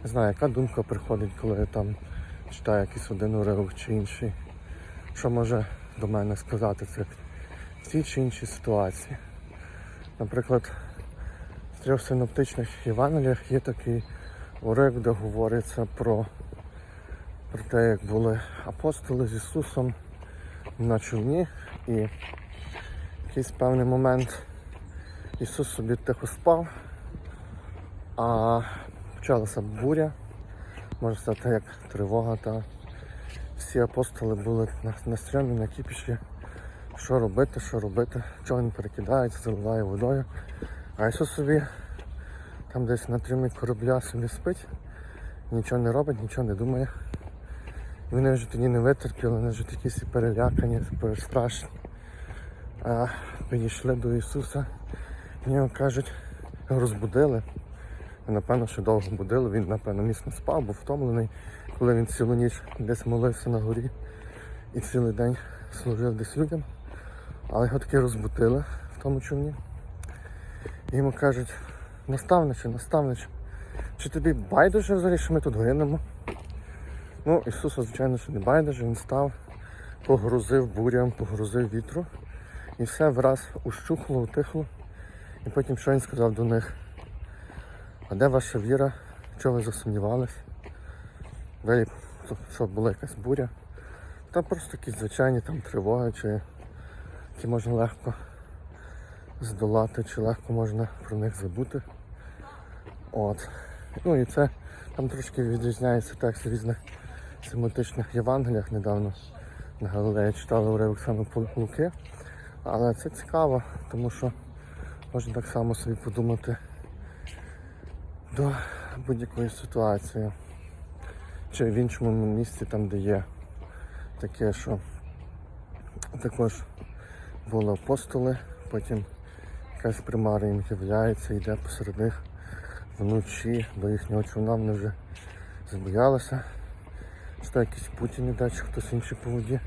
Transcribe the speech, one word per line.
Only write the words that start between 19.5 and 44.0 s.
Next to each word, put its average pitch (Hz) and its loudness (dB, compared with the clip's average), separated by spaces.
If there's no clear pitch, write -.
на 113 4
човні, 135 2
і 120 2
в 110 2
якийсь - -2
певний 127 6
момент 127 4
Ісус 123 -2
собі 113 0
тихо - 0
спав, 165 6
а 117 4
почалася 110 2
буря, 131 2
можна 113 0
сказати, 113 0
як 110 6
тривога, 110 2
та 110 -2
всі - 0
апостоли 117 2
були 113 2
на, 110 -2
на 117 -2
стрьомі, 123 0
на 110 0
кіпіші, 117 -4
що 127 4
робити, 117 4
що 117 -2
робити, 107 0
човен 120 2
перекидається, 113 0
заливає 107 0
водою, 123 2
а 107 4
Ісус - 2
собі 147 6
там 127 0
десь 117 0
на 120 2
трюмі 127 2
корабля 123 2